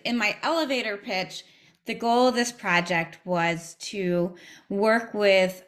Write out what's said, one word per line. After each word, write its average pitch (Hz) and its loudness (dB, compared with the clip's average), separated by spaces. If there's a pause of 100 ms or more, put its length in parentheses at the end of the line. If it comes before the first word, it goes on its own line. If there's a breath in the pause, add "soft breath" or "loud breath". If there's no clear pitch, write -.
in 240 -2
my 208 -2
elevator 262 -2
pitch, 190 -8 (420 soft breath)
the 226 -6
goal 233 2
of 247 2
this 240 0
project 175 -2
was 170 -2
to 180 -2 (320 loud breath)
work 220 0
with, 190 2